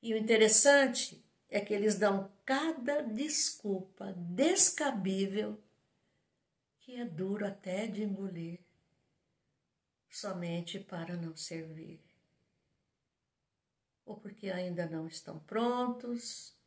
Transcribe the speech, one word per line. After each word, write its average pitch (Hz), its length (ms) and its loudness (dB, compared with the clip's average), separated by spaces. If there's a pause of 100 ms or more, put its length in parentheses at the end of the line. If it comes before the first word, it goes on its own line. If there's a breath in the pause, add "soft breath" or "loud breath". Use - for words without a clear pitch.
E 226 120 -4
o 220 40 2
interessante 233 1080 6 (220)
é 202 140 0
que 208 120 -4
eles 208 240 2
dão 196 320 2 (140)
cada 285 580 -2
desculpa 208 1080 -4
descabível 196 1500 2 (1200)
que 247 160 -14
é 240 80 -6
duro 196 420 -4
até 196 400 -6
de 214 160 -6
engolir, 180 560 -8 (1500)
somente 175 720 -6
para 175 340 -8
não 165 180 -6
servir. 160 680 -12 (2000)
Ou 214 120 -14
porque - 320 -12
ainda 180 360 -4
não 160 220 -6
estão 160 320 -12
prontos 240 1160 -4 (140)